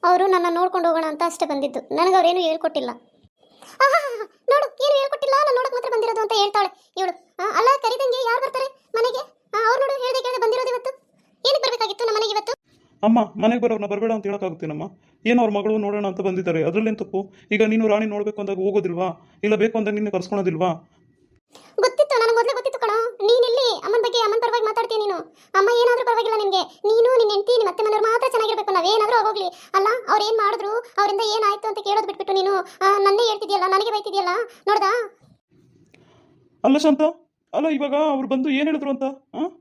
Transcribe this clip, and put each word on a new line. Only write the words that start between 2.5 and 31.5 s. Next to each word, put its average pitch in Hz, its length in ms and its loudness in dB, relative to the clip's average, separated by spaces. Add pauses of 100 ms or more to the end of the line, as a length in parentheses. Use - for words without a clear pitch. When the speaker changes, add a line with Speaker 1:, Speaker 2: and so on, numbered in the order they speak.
Speaker 1:
ಆಹಾಹಾಹಾ, 539 600 0
ನೋಡು, - 420 0 (180)
ಏನು 587 140 4
ಹೇಳ್ಕೊಟ್ಟಿಲ್ಲ, 554 360 -2 (100)
ನಾನು 539 120 2
ನೋಡಕ್ 523 160 -2
ಮಾತ್ರ 494 160 -4
ಬಂದಿರೋದು 453 320 -2
ಅಂತ 440 120 -2
ಹೇಳ್ತಾಳೆ 403 640 0
ಇವಳು. 370 140 -2 (300)
ಆ, 381 180 -2
ಅಲ್ಲ, 453 100 4 (140)
ಕರಿದಂಗೆ 494 340 0
ಯಾರು 494 240 0
ಬರ್ತಾರೆ 523 240 -4 (300)
ಮನೆಗೆ? 466 240 0 (380)
ಆ, - 20 0 (100)
ಅವ್ರು 480 120 2
ನೋಡು, 539 240 -2
ಹೇಳ್ದೆ 508 180 -2
ಕೇಳ್ದೆ 508 180 -4
ಬಂದಿರೋದು 508 300 0
ಇವತ್ತು. 494 200 -6 (580)
ಏನಕ್ಕೆ 523 200 0
ಬರ್ಬೇಕಾಗಿತ್ತು 440 360 -4
ನಮ್ಮ 427 140 0
ಮನೆಗೆ 427 140 -2
ಇವತ್ತು? 415 200 -4 (500)
Speaker 2:
ಅಮ್ಮ, 226 180 4
ಮನೆಗೆ 220 420 0
ಬರೋರ್ನ 220 240 0
ಬರ್ಬೇಡ 208 260 -2
ಅಂತ 208 140 -4
ಹೇಳಕ್ಕಾಗುತ್ತೇನಮ್ಮ? 165 560 -6 (440)
ಏನೋ 240 160 4
ಅವ್ರ 214 120 2
ಮಗಳು 208 240 0
ನೋಡೋಣ 208 280 -4
ಅಂತ 190 140 -6
ಬಂದಿದ್ದಾರೆ, 180 440 -2
ಅದ್ರಲ್ಲೇನ್ 214 340 -2
ತಪ್ಪು? 190 360 -8 (160)
ಈಗ 208 120 2
ನೀನು 220 260 2
ರಾಣಿ 214 180 2
ನೋಡ್ಬೇಕು 208 340 -6
ಅಂದಾಗ 196 160 -4
ಹೋಗೋದಿಲ್ವಾ? 185 520 -2 (360)
ಇಲ್ಲ 214 100 2
ಬೇಕು 220 240 0
ಅಂದಾಗ 214 160 -2
ನಿನ್ನೆ 208 160 -4
ಕರ್ಸ್ಕೊಳೋದಿಲ್ವಾ? 185 580 -2 (1120)
Speaker 1:
ಗೊತ್ತಿತ್ತು, 508 380 2
ನನಗೆ 453 160 2
ಮೊದಲೇ 466 180 2
ಗೊತ್ತಿತ್ತು 508 280 -6
ಕಣೋ. 453 280 -2 (180)
ನೀನಿಲ್ಲಿ 480 600 2
ಅಮ್ಮನ 427 140 0
ಬಗ್ಗೆ, 466 180 0
ಅಮ್ಮನ 440 220 0
ಪರವಾಗಿ 466 240 0
ಮಾತಾಡ್ತೀಯ 440 340 -2
ನೀನು. 415 160 -2 (400)
ಅಮ್ಮ 392 160 4
ಏನಾದ್ರೂ 480 360 2
ಪರವಾಗಿಲ್ಲ 466 320 0
ನಿನ್ಗೆ. 392 240 0
ನೀನು, 466 560 2
ನಿನ್ 440 120 4
ಹೆಂಡ್ತಿ, 415 280 2
ನಿಮ್ 427 100 2
ಅತ್ತೆ 359 160 -4
ಮನೆಯವ್ರು 427 260 2
ಮಾತ್ರ 480 200 2
ಚೆನ್ನಾಗಿರ್ಬೇಕು, 440 400 0
ನಾವೇನಾದ್ರೂ 415 480 2
ಆಗೋಗ್ಲಿ. 427 300 -2
ಅಲ್ಲ, 392 400 -2 (220)
ಅವ್ರು 415 140 2
ಏನ್ 440 120 0
ಮಾಡಿದ್ರು, 415 340 0
ಅವರಿಂದ 415 500 -2
ಏನಾಯ್ತು 427 480 -2